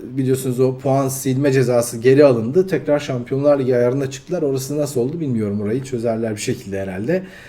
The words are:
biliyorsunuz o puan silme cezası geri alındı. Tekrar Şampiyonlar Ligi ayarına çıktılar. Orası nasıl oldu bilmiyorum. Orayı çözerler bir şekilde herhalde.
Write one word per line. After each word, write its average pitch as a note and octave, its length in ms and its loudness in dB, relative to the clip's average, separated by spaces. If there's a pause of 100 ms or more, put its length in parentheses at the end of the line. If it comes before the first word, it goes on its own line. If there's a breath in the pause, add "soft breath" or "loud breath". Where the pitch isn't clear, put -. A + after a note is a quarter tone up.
(160)
biliyorsunuz C3 440 0
o C3 180 2
puan C3+ 300 0
silme C3 440 0
cezası A#2+ 460 2
geri C3 260 6
alındı. C3+ 420 2
Tekrar D3 320 -2
Şampiyonlar C#3 600 0
Ligi B2+ 180 2
ayarına C3 340 2
çıktılar. E3+ 320 -6
Orası C#3 360 -2
nasıl C#3 220 -2
oldu D3+ 200 -2
bilmiyorum. G#2+ 400 -2
Orayı A2+ 240 -2
çözerler A2+ 520 -4
bir - 40 -12
şekilde G2 400 -6
herhalde. G#2 420 -4 (260 loud breath)